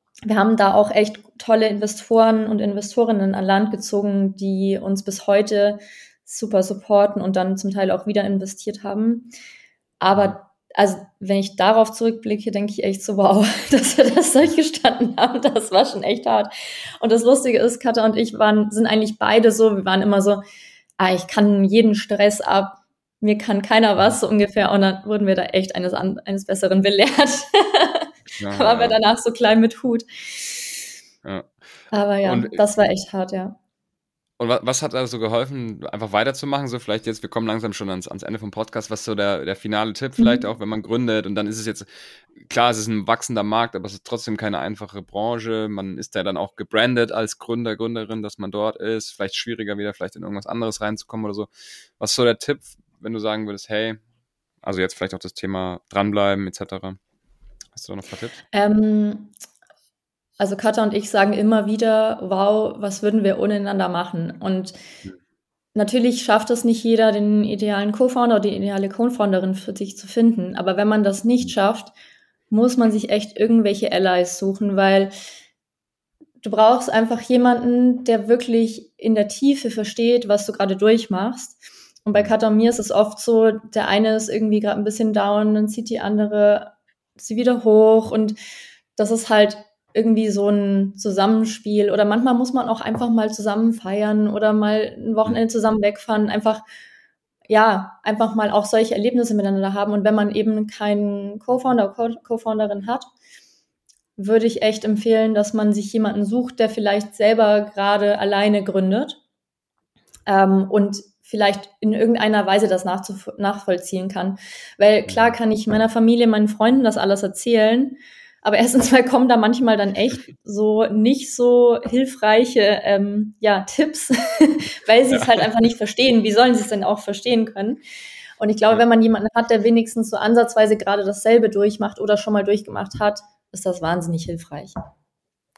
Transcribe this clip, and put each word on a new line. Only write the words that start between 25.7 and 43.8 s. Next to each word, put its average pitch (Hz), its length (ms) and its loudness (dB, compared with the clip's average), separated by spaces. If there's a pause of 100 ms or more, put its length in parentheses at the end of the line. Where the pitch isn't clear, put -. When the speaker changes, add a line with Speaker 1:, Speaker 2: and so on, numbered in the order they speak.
Speaker 1:
eines 180 180 -4
an-, 190 320 -4
eines 196 200 -8
Besseren 190 360 0
belehrt. 202 280 4
<laughs> - 400 0 (920)
Speaker 2:
Ja, 202 180 -8
Speaker 1:
Da 233 80 2
waren 233 140 4
wir 240 80 2
Speaker 2:
ja. - 20 -4
Speaker 1:
danach 220 280 2
so 233 140 -4
klein 226 300 4
mit 226 220 0
Hut. 233 200 -2 (1200)
Speaker 2:
Ja. 95 200 -10 (480)
Speaker 1:
Aber 202 260 0
ja, 190 160 0
Speaker 2:
Und 214 140 -2 (100)
Speaker 1:
das 208 200 2
war 208 120 4
echt - 240 -6
hart, 190 180 -6
ja. 190 280 -8 (840)
Speaker 2:
Und 117 60 -2
wa-, 123 160 0
was 127 180 -4
hat 147 140 -6
also 123 240 -6
geholfen, 117 680 -6
einfach 104 260 -8
weiterzumachen? 135 560 -4
So 120 100 -8
vielleicht 110 260 -6
jetzt, 110 160 -8
wir 104 80 -12
kommen 113 160 -6
langsam 110 280 -6
schon 101 160 -10
ans, 92 180 -10
ans - 160 -14
Ende 110 160 -10
vom 104 120 -14
Podcast, 110 380 -10
was 107 140 -10
so 110 100 -8
der, 101 300 -4
der 95 140 -8
finale 107 340 -4
Tipp 131 220 -10
vielleicht 123 320 2
Speaker 1:
Mhm. 101 40 -6
Speaker 2:
auch, 110 120 -10
wenn 104 80 -8
man 110 120 -6
gründet 110 440 -2
und 98 100 -8
dann 104 100 -4
ist 110 140 -8
es 107 60 -12
jetzt, 104 200 -10 (640)
klar, 120 220 2
es 110 60 -4
ist 107 100 -6
ein 107 180 -4
wachsender 113 380 -2
Markt, 110 320 -2
aber 92 120 -10